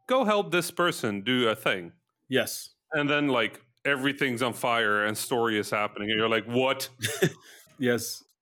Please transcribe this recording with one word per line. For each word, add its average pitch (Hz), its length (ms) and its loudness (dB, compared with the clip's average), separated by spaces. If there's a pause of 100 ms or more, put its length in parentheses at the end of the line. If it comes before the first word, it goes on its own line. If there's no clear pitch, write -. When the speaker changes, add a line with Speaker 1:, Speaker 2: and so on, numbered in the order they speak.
Speaker 1:
"Go 262 160 2
help 202 260 2
this 170 200 0
person 123 500 0
do 123 280 2
a 107 60 2
thing." 95 380 -2 (360)
Speaker 2:
Yes. - 420 -2 (220)
Speaker 1:
And 147 160 0
then, 147 200 2
like, 117 320 0 (240)
everything's 139 580 0
on 117 120 0
fire 110 500 2
and 107 120 -2
story 117 420 0
is 101 120 -2
happening. 104 400 -2
And 110 80 0
you're 113 120 2
like, 110 160 0
"What?" 131 420 0 (340)
Speaker 2:
<laughs> - 560 -6
Yes. 120 460 -2 (180)